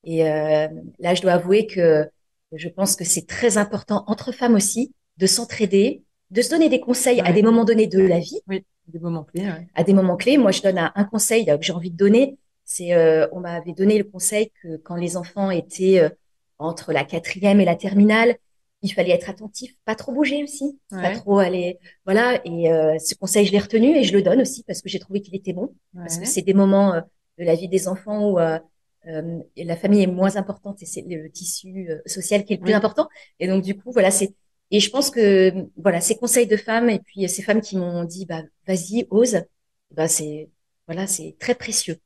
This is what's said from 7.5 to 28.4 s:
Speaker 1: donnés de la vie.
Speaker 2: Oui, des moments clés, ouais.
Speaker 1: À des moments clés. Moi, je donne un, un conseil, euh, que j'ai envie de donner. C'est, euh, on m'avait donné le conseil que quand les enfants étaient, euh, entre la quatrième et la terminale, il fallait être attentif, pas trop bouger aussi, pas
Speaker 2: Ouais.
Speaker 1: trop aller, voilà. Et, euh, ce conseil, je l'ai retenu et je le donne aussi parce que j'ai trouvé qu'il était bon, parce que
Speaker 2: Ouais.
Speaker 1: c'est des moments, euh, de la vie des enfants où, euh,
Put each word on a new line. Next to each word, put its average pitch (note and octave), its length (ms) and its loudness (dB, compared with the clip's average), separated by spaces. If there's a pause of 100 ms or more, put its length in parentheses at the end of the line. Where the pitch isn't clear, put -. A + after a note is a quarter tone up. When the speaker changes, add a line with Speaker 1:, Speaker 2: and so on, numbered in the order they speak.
Speaker 1:
donnés G#3+ 220 4
de F#3 140 2
la F3+ 180 4
vie. C#4+ 280 -6
Speaker 2:
Oui, F#3+ 180 -6 (240)
des E3 100 -16
moments E3 260 -6
clés, F#3 220 -8
ouais. F3 280 -10
Speaker 1:
À E3+ 100 0
des G3 100 4
moments F#3+ 220 4
clés. C4+ 220 2
Moi, G#3+ 120 4
je - 100 -2
donne F#3+ 180 0
un, - 160 -2
un G3+ 100 0
conseil, A3 460 0
euh, D3 60 4
que D#3 80 -6
j'ai F#3+ 80 -4
envie F3 180 -8
de E3 60 -12
donner. A3+ 400 4 (280)
C'est, F3 300 -4
euh, D#3+ 380 4
on F#3 80 -10
m'avait E3+ 320 -10
donné G3+ 260 2
le G3+ 60 0
conseil G#3 460 -4 (120)
que E3 140 -12
quand F3 200 -12
les F3 200 -6
enfants F#3+ 340 -6
étaient, F#3 500 2
euh, D#3 80 4 (500)
entre E3 340 -8
la C#3+ 120 0
quatrième G3 560 0
et F#3+ 40 6
la E3+ 120 2
terminale, G#3+ 600 4 (460)
il G3 100 -4
fallait F3+ 200 0
être F3 160 0
attentif, G#3+ 460 -16 (100)
pas A3 100 -4
trop A#3 180 -10
bouger C#4+ 300 -2
aussi, C#4+ 360 -8 (120)
pas G3 60 -14
Speaker 2:
Ouais. F#3 180 -6
Speaker 1:
trop G3+ 240 0
aller, F3+ 400 -2 (260)
voilà. A3+ 400 0
Et, E3+ 280 0
euh, D#3 260 2
ce - 160 -6
conseil, G3 320 0
je F#3 60 -2
l'ai G3+ 60 2
retenu A#3 380 2
et C4 80 4
je F#3 80 0
le G3 100 4
donne F#3+ 180 4
aussi - 240 -2
parce - 160 -10
que - 80 -14
j'ai - 100 -8
trouvé G3 240 -8
qu'il F3 120 -18
était F#3+ 180 -8
bon, F#3 200 -8 (220)
parce E3+ 220 -12
que E3+ 40 -10
Speaker 2:
Ouais. G3 60 -10
Speaker 1:
c'est G#3+ 160 -4
des F#3+ 120 0
moments, G3 400 4
euh, E3 60 -2 (380)
de F3 60 -10
la E3 100 4
vie F3 140 -6
des F#3+ 200 -2
enfants G#3 420 -2
où, F#3 80 2
euh, E3 200 0 (500)